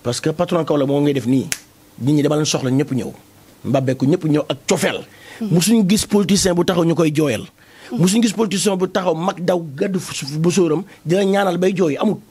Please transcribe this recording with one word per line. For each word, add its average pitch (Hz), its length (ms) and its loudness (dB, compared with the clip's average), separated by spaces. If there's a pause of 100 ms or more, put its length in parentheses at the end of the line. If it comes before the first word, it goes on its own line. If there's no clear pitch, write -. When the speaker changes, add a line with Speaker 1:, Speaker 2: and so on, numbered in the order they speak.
Speaker 1:
Parce 120 200 -4
que 156 80 -2
patron 170 340 0
Kaolack 143 240 0
moom 143 160 2
ngay 143 100 2
def 123 140 -2
nii. 123 200 2 (520)
Nit 131 140 0
ñi 147 100 4
dama 147 140 2
leen 151 80 0
soxla, 131 260 -2
ñëpp 139 240 0
ñëw. 113 160 -4 (540)
Mbabbeeku, 131 400 -2
ñëpp 170 200 0
ñëw 147 220 0
ak 139 100 -6 (100)
cofeel. - 340 -2 (400)
Speaker 2:
Mhm. 220 100 -6
Speaker 1:
Musuñu 196 380 4
gis 208 160 2
politicien 190 500 2
bu 175 80 0
taxaw 175 220 0
ñu 165 100 2
koy 160 180 2
jooyal. 139 280 0 (500)
Speaker 2:
Mhm. 247 80 -4
Speaker 1:
Musuñu 190 240 4
gis 208 100 0
politicien 196 440 0
bu 185 100 0
taxaw, 180 280 0
mag 175 280 -4
daw 180 160 2 (160)
gàddu 190 240 -2
fu-, - 160 -10
fu-, 147 240 -6
bu 170 120 2
sóoram, 165 320 2 (220)
dina 185 200 2
ñaanal 190 320 2
bay 185 180 2
jooy, 160 220 0
amul. 208 200 0 (140)